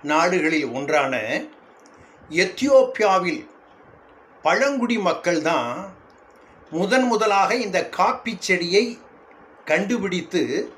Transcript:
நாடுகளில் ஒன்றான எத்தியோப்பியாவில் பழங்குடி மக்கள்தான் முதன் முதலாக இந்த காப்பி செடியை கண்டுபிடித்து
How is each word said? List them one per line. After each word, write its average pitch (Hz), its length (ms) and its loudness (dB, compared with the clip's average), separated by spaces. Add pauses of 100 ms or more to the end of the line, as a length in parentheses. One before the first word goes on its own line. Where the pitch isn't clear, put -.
நாடுகளில் 156 640 0
ஒன்றான 135 760 -2 (880)
எத்தியோப்பியாவில் 190 1160 2 (960)
பழங்குடி 240 560 2
மக்கள்தான் 165 920 -2 (840)
முதன் 202 360 0
முதலாக 208 480 2
இந்த 190 340 -2
காப்பி 226 500 -2
செடியை 190 600 0 (680)
கண்டுபிடித்து 180 1120 -2